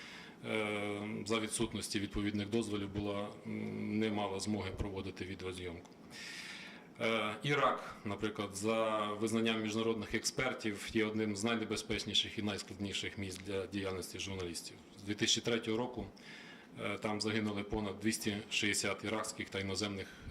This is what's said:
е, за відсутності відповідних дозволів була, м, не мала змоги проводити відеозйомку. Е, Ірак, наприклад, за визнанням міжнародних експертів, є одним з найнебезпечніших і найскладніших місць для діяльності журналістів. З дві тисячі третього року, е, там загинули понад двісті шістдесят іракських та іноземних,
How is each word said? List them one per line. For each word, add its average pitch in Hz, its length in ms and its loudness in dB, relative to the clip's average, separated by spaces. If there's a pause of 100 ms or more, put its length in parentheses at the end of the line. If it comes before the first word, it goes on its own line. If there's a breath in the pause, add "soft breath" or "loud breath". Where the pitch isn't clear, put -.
(500 loud breath)
е, 104 760 0
за 110 140 4
відсутності 107 600 0
відповідних 101 480 0
дозволів 104 400 2
була, 101 400 0 (180)
м, 107 520 0
не 110 120 6
мала 101 300 0
змоги 101 300 0
проводити 95 540 -4
відеозйомку. 90 680 -6 (1080 loud breath)
Е, 110 420 2
Ірак, 143 600 2
наприклад, 101 520 -2
за 110 500 4
визнанням 110 560 4
міжнародних 110 520 2
експертів, 113 800 0
є 110 120 6
одним 107 320 2
з 98 80 0
найнебезпечніших 107 920 2
і 110 40 0
найскладніших 98 760 -2
місць 95 280 -4
для 98 200 0
діяльності 95 520 -2
журналістів. 90 580 -4 (220)
З 101 40 -14
дві 101 120 -2
тисячі 113 260 4
третього 113 360 2
року, 113 300 -2 (760 loud breath)
е, 101 140 0
там 107 220 0
загинули 104 420 2
понад 101 380 -2
двісті 110 360 2 (140)
шістдесят 101 540 2
іракських 107 460 -2
та 98 100 -2
іноземних, 98 460 0 (240)